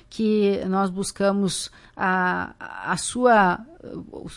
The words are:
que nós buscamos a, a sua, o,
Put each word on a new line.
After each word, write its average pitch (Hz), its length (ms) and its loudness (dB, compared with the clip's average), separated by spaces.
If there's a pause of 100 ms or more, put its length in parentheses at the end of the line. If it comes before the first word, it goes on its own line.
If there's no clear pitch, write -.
que 214 560 0
nós 190 240 0
buscamos 196 800 -2 (280)
a, 180 560 -2 (380)
a 180 40 -2
sua, 220 640 4 (240)
o, - 540 -14